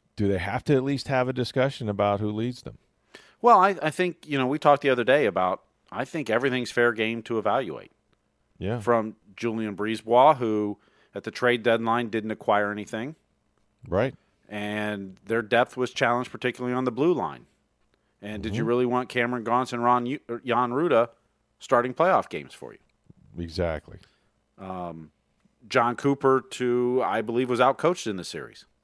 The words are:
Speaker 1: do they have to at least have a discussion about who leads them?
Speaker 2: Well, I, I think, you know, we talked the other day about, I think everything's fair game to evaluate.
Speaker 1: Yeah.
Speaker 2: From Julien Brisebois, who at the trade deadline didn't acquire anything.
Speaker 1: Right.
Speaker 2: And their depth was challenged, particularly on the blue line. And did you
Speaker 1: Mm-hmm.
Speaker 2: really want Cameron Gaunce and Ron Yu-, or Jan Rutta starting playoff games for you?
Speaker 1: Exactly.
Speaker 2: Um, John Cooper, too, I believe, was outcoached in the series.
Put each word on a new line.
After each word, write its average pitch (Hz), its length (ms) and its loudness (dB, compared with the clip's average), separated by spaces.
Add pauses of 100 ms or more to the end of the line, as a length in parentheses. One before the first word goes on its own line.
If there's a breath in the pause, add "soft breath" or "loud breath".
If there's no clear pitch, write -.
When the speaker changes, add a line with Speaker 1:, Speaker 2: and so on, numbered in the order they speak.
(160)
Speaker 1:
do 101 120 2
they 98 100 2
have 101 260 -4
to 151 100 2
at 131 100 2
least 139 240 -4
have 127 200 0
a 131 40 -2
discussion 127 560 -2
about 101 320 0
who 107 100 -2
leads 117 320 -6
them? - 160 -16 (640 loud breath)
Speaker 2:
Well, 226 160 8
I, 190 240 4
I 156 80 0
think, 180 360 -2
you 143 120 0
know, 131 80 2
we 135 120 0
talked 143 240 6
the 139 80 4
other 123 140 2
day 131 220 4
about, 92 360 0 (280)
I 117 140 -6
think 151 240 -6
everything's 123 420 0
fair 120 220 2
game 113 320 -4
to 113 140 -4
evaluate. 101 520 -2 (680)
Speaker 1:
Yeah. 110 220 -6
Speaker 2:
From 110 360 0 (200)
Julien 110 400 -4
Brisebois, 113 600 2
who 107 420 -2 (360 soft breath)
at 101 100 -10
the 110 60 -8
trade 120 320 0
deadline 113 480 0
didn't 110 200 -4
acquire 104 400 0
anything. 110 440 -8 (760)
Speaker 1:
Right. 107 260 -2 (340)
Speaker 2:
And 104 760 -8
their 113 180 -2
depth 117 340 0
was 123 160 -2
challenged, 120 380 0
particularly 123 460 -4
on 127 80 -2
the 123 80 0
blue 151 220 0
line. 73 320 -6 (760)
And 104 220 -10
did 104 120 -6
you 117 80 -2
Speaker 1:
Mm-hmm. 110 60 -2
Speaker 2:
really 123 180 2
want 123 220 -2
Cameron 120 360 -2
Gaunce 120 280 -2
and 120 100 -4
Ron 123 220 4
Yu-, 131 240 -6
or 120 160 -8
Jan 120 280 0
Rutta 131 360 2 (500)
starting 123 360 2
playoff 165 340 2
games 73 240 -12
for 62 220 -18
you? - 40 -20 (640)
Speaker 1:
Exactly. 82 540 -6 (640 soft breath)
Speaker 2:
Um, 87 520 -12 (560)
John 120 300 0
Cooper, 135 540 2
too, 123 520 0
I 104 200 -2
believe, 117 260 -2
was 123 120 0
outcoached 139 460 2
in 104 100 -4
the 87 80 -10
series. - 420 -14 (180)